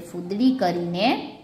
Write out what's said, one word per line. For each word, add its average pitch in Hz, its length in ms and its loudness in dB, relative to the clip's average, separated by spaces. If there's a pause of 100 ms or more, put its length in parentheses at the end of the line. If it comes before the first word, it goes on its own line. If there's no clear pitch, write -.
ફૂદડી 202 520 2
કરીને 175 460 0 (360)